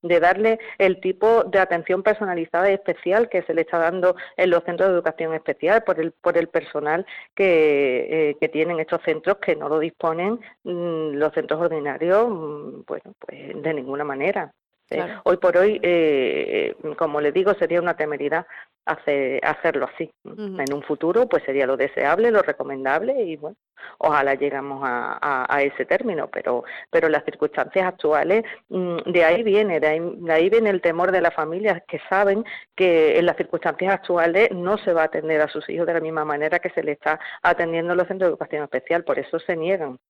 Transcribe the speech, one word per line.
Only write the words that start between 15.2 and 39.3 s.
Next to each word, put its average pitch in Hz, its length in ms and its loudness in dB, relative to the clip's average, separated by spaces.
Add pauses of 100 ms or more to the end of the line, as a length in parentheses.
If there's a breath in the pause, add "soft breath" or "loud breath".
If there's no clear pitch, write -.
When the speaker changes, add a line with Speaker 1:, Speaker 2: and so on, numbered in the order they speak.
Speaker 1:
hoy 180 140 4
por 180 180 4
hoy, 202 260 4
eh, 127 920 0 (220)
como 151 240 -2
les 147 140 0
digo, 190 200 2
sería 170 260 0
una 170 160 -2
temeridad 151 500 -4 (380 loud breath)
hacer, 139 600 -2
hacerlo 147 480 -2
así. - 180 -8 (140)
Speaker 2:
Ujú. 196 360 -10
Speaker 1:
En 139 120 -4
un 143 120 -6
futuro, 175 440 0
pues 165 140 0
sería 135 240 0
lo 135 100 0
deseable, 156 540 0
lo 208 100 4
recomendable 151 840 -2
y, 165 120 -6
bueno, 156 200 -14 (420 loud breath)
ojalá 143 380 2
llegamos 139 480 -4
a, 120 360 -4
a, 135 360 -2
a 143 60 2
ese 139 240 -2
término, 190 420 -2
pero, - 340 -4 (260 loud breath)
pero 165 200 2
las 151 160 2
circunstancias 151 600 -2
actuales, 180 600 2 (240 loud breath)
mm, 180 300 -4 (120)
de 175 140 4
ahí 175 180 4
viene, 202 380 2
de 151 80 2
ahí, 160 120 0 (180)
de 165 140 -2
ahí 160 160 6
viene 220 220 4
el 185 100 0
temor 175 300 0
de 185 100 4
las 170 140 2
familias 170 540 -2
que 170 200 -8
saben 196 360 2 (320 loud breath)
que 165 420 6
en 175 80 4
las 165 100 2
circunstancias 175 560 -2
actuales 175 600 2
no 185 260 -2
se 185 140 -2
va 165 100 4
a 160 40 2
atender 156 340 0
a 151 80 2
sus - 200 -8
hijos 165 200 -2
de 170 60 0
la 165 60 0
misma 160 240 -4
manera 151 360 -2
que 139 100 -6
se - 140 -4
le 147 80 -2
está 156 260 -2 (240 loud breath)
atendiendo 170 500 0
en 175 60 2
los 180 80 2
centros 185 220 0
de 156 40 2
educación 151 300 -6
especial, 156 400 -4
por - 160 -2
eso 165 220 -6